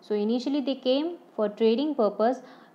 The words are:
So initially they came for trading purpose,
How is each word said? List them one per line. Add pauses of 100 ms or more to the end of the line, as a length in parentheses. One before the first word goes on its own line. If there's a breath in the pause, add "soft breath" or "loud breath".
So
initially
they
came (160)
for
trading
purpose, (360 loud breath)